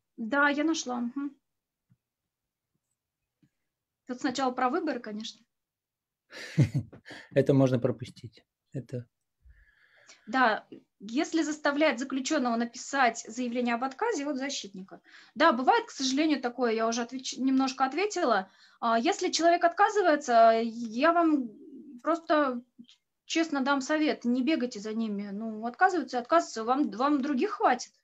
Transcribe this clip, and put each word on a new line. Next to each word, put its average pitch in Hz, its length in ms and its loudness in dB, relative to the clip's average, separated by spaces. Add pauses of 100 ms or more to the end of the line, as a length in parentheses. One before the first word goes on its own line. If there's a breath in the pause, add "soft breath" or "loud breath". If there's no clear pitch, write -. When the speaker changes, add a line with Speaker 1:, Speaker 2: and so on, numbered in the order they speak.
(180)
Speaker 1:
Да, 285 320 0
я 285 140 0
нашла, 277 380 -4
мгм. 277 340 -8 (2750)
Тут 254 140 -10
сначала 262 300 -2
про 254 180 0
выборы, 302 300 -2
конечно. 214 420 -12 (880)
Speaker 2:
<laughs> - 720 -2 (280 loud breath)
Это 139 220 4
можно 131 260 4
пропустить. - 640 -6 (300)
Это 123 320 -10 (1200 soft breath)
Speaker 1:
Да, 226 380 2 (340)
если 311 440 -2
заставлять 294 560 0
заключённого 262 560 -2
написать 233 720 -2
заявление 240 480 -4
об 233 80 -4
отказе 285 420 -4
от 294 120 -4
защитника. 233 640 -10 (360 soft breath)
Да, 320 160 6
бывает, 339 340 2
к - 60 -18
сожалению, 277 500 0
такое, 240 320 0
я 226 140 2
уже 233 160 -2
отвеч-, 262 340 -10
немножко 262 480 2
ответила. 277 640 0 (300 soft breath)
А, 233 200 2
если 339 300 0
человек 339 340 4
отказывается, 294 1000 4
я 233 500 0
вам 311 360 2 (520)
просто 302 600 0 (640)
честно 302 360 -2
дам 277 200 0
совет, 302 440 0
не 247 180 0
бегайте 240 360 -2
за 214 140 -8
ними. 208 380 -4
Ну, 214 360 -8
отказываются, 285 520 0
отказываются, 320 440 0
вам, 262 280 0
вам 269 300 2
других 294 300 0
хватит. 294 400 0 (120)